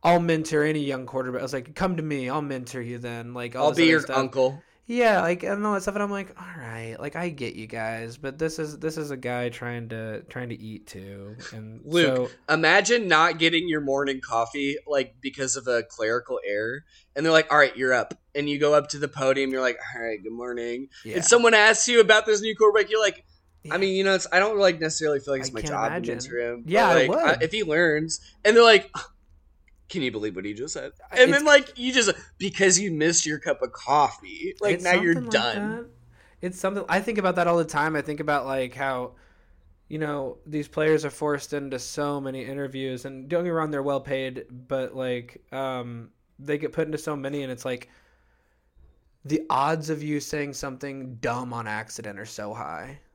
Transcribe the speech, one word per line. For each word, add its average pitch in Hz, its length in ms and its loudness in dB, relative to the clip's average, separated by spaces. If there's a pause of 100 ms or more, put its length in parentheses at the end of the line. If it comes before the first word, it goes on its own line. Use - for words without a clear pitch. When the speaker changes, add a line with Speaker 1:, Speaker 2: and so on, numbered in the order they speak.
Speaker 1:
"I'll 175 180 6
mentor 160 440 2
any 156 200 0
young 131 200 -4
quarterback." 127 360 -4
I - 20 -4
was 131 100 -6
like, 135 220 -6
"Come 185 220 0
to 160 60 -4
me. 139 280 -4
I'll 151 100 -2
mentor 135 400 -8
you 120 180 -8
then." 120 360 -10
Like, 120 200 -8
all 131 100 0
Speaker 2:
I'll 151 60 4
Speaker 1:
this 139 80 -4
Speaker 2:
be 165 60 4
Speaker 1:
other 160 60 6
Speaker 2:
your 160 100 4
Speaker 1:
stuff. 135 160 -4
Speaker 2:
uncle. 135 460 0 (240)
Speaker 1:
Yeah, 233 340 2
like, 175 220 0
and 202 240 -2
all 208 80 0
that 196 80 -2
stuff. 196 140 -4
And 208 60 -2
I'm 202 80 -4
like, 196 300 -8
"All 180 60 -16 (120)
right, 113 400 -10
like, 147 180 -10
I 175 120 -4
get 135 280 -8
you 110 100 -12
guys, 113 500 -8
but 143 220 -10
this 160 200 -4
is, 151 200 -6
this 156 180 -4
is 151 140 -6
a 135 80 -6
guy 123 320 -4
trying 120 400 -8
to, 110 400 -8
trying 123 180 -10
to 117 100 -10
eat 110 280 -14
too." 98 500 -14 (160)
And 110 320 -14
Speaker 2:
Luke, 143 460 2
Speaker 1:
so - 0 - (240)
Speaker 2:
imagine 190 540 4
not 160 300 4
getting 165 300 2
your 151 140 -2
morning 135 400 -2
coffee, 135 640 -2
like, 143 340 -2
because 135 360 -4
of 120 100 -8
a 120 160 2
clerical 117 680 -4
error. 113 380 -4 (280)
And 147 120 -2
they're 165 60 4
like, 156 200 4
"All 151 60 6
right, 135 180 6
you're 127 160 2
up." 120 220 0 (200)
And 143 140 -4
you 143 100 -4
go 147 140 4
up 147 160 4
to 147 100 -8
the 143 100 -4
podium. 135 420 0
You're 131 100 -4
like, 123 160 0 (180)
"All 120 60 -10
right, 110 220 -4
good 110 100 -10
morning." 120 560 -6 (160)
Speaker 1:
Yeah. 113 120 -6
Speaker 2:
And 170 100 -2
someone 240 260 8
asks 214 360 6
you 240 120 6
about 220 240 8
this 214 160 2
new 220 160 -4
quarterback. 208 340 4
You're 220 120 2
like, 208 240 0 (380)
Speaker 1:
Yeah. 151 100 -6
Speaker 2:
"I - 20 0
mean, 190 180 2
you 190 100 0
know, 190 100 4
it's, 185 180 0
I 175 60 6
don't, 208 180 4
like, 185 240 4
necessarily 156 400 -2
feel 139 140 -4
like 135 80 -2
it's 135 80 -6
Speaker 1:
I - 20 -16
Speaker 2:
my 113 80 -8
Speaker 1:
can't - 120 -6
Speaker 2:
job 107 160 0
Speaker 1:
imagine. 120 320 -4
Speaker 2:
to - 100 -10
mentor 120 240 -4
him." 120 80 -14
But, 156 100 -6
Speaker 1:
Yeah, 214 160 6
I 170 60 6
Speaker 2:
like, 135 160 6
Speaker 1:
would. - 80 2
Speaker 2:
I, 175 240 4
if 160 100 -2
he 214 120 -2
learns. 156 560 0 (240)
And 220 120 6
they're 233 60 10
like, 220 260 8 (1000)
"Can 175 140 -4
you 127 100 -2
believe 107 240 -6
what 92 80 -8
he 104 100 -8
just 131 200 -10
said?" 135 180 -10 (180)
And - 120 -2
Speaker 1:
It's 262 100 8
Speaker 2:
then, 285 120 2
like, 285 320 6
you 247 160 -4
just, 233 180 4 (280)
because 190 400 2
you 196 140 -2
missed 160 340 2
your 151 140 -6
cup 143 220 -2
of 123 100 -6
coffee, 151 880 0
like, 202 160 2
Speaker 1:
It's 180 80 -10
Speaker 2:
now 175 80 2
you're 180 220 2
Speaker 1:
something 233 180 -4
like 220 220 2
Speaker 2:
done. 208 160 -4
Speaker 1:
that. 233 160 -10 (600)
It's 185 140 -10
something, 196 280 -2
I 185 120 2
think 208 180 -4
about 185 160 2
that 175 140 2
all 170 80 4
the 165 80 4
time. 156 320 0
I 143 60 0
think 147 180 -6
about, 147 260 0
like, 131 300 -4
how, 127 360 -4 (760)
you 156 100 -8
know, 147 480 -6
these 151 220 -6
players 156 360 2
are 143 60 -4
forced 147 420 -4
into 139 280 -6
so 143 400 -4
many 131 240 -8
interviews, 135 640 -6
and 135 220 -14
don't 170 120 -2
get 180 60 -4
me 180 40 -2
wrong, 156 220 -2
they're 139 100 -2
well 139 180 0
paid, 135 500 -6
but, 127 440 -6
like, 123 480 -6 (100)
um, 123 580 -8 (300)
they 147 180 -4
get 147 140 -6
put 160 140 -2
into 156 120 -6
so 151 180 -6
many, 139 260 -6
and 131 80 -8
it's 123 140 -12
like, 123 240 -8 (1400)
the 151 260 -2
odds 151 400 0
of 147 120 -4
you 147 180 -2
saying 143 340 -6
something 135 600 -10
dumb 120 360 -4
on 117 140 -8
accident 107 520 -10
are 107 80 -12
so 104 280 -10
high. 110 460 -12 (140)